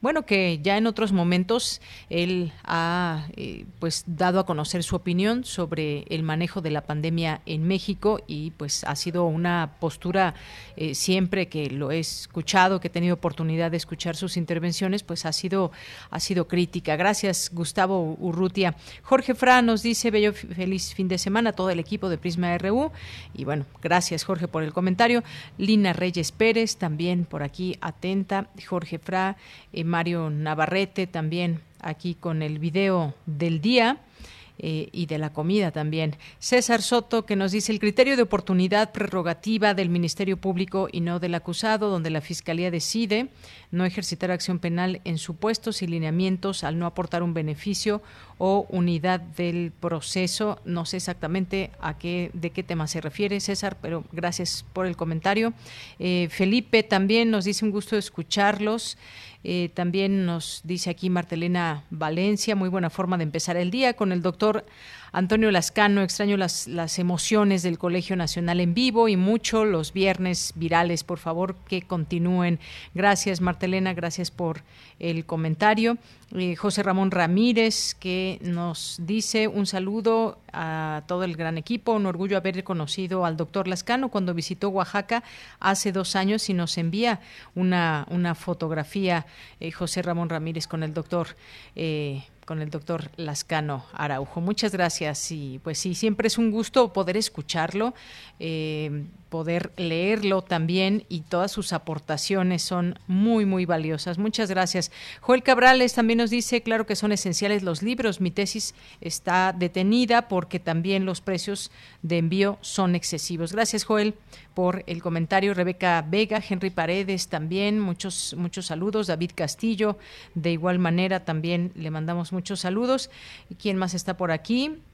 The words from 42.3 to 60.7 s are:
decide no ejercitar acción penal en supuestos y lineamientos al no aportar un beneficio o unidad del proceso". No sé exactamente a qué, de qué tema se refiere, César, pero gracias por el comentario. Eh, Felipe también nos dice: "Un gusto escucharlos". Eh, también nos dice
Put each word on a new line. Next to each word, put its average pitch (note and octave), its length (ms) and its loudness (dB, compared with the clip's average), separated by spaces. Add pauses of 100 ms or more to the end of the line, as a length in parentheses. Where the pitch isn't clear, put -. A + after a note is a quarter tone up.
decide G#3+ 580 0 (420)
no F3 140 2
ejercitar F3+ 460 -2
acción F3+ 280 -2
penal F3+ 460 -2
en E3 140 -2
supuestos G#3+ 640 -4
y F#3 40 -4
lineamientos F3+ 800 -2
al D#3 140 -2
no F3 80 -2
aportar E3+ 360 -2
un E3+ 120 0
beneficio F#3 680 -2 (380)
o G3 320 2
unidad F3 500 2
del E3+ 580 -4
proceso". F3+ 840 -2
No E3+ 220 -2
sé - 100 -4
exactamente F3+ 760 -2 (120)
a D#3 160 -4
qué, F3 340 -4
de E3+ 160 -6
qué F3 140 -6
tema E3 240 -4
se D#3 160 -4
refiere, G3 380 -2
César, F#3+ 420 -4
pero E3 280 -6
gracias E3+ 600 -4
por F#3 140 -2
el E3+ 100 -4
comentario. F#3+ 560 0 (460)
Eh, F3+ 320 0
Felipe A3 520 4
también G#3+ 480 4
nos G#3 140 2
dice: G3+ 180 0
"Un G#3+ 100 2
gusto G#3 260 -4
escucharlos". G3+ 1000 0 (520)
Eh, F3 260 -2
también F#3+ 520 2
nos E3+ 380 -4
dice F3 260 -4